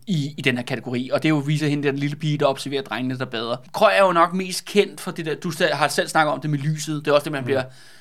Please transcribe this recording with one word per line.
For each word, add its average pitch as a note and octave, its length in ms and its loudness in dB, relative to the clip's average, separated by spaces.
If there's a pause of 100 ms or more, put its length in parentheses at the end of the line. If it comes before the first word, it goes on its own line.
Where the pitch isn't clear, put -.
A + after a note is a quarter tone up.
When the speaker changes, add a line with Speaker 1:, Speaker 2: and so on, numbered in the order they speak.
Speaker 1:
i, D3+ 320 -2
i - 40 -8
den B2 140 2
her A#2+ 80 -6
kategori, B2 480 -6
og C3+ 100 0
det D#3+ 60 2
er - 20 4
jo, D#3 60 4
viser D3+ 320 0
hende, C#3+ 200 0
den C#3 80 0
lille C#3+ 200 -4
pige, D3 220 -2
der D3 80 2
observerer C#3 360 -2
drengene, B2+ 360 -4
der C3+ 60 -4
bader. A#2 320 -4 (160)
Krøyer G3+ 240 4
er G3 100 8
jo F3+ 60 4
nok E3+ 220 4
mest F#3 300 -4
kendt - 360 0
for F#3 100 -8
det E3 160 -6
der, D3 80 -2
du F3+ 160 -6
selv, D#3 240 2
har C#3+ 140 2
selv E3+ 200 0
snakket D3+ 240 4
om D3 80 -4
det D3+ 100 -2
med D3 80 2
lyset, D3+ 460 -4
det D3+ 60 0
er C#3+ 40 6
også D3 100 6
det, D#3+ 80 -4
man C#3 80 -4
Speaker 2:
Mm. B2+ 40 -6
Speaker 1:
bliver C3 180 0 (380)